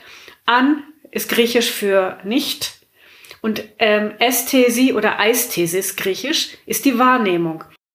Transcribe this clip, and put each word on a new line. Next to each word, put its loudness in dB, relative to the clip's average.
An 2
ist -6
griechisch 2
für 0
nicht -4
und, -4
ähm, 0
Ästhesie 2
oder 0
Eisthesis -2
griechisch -4
ist -2
die 2
Wahrnehmung. 0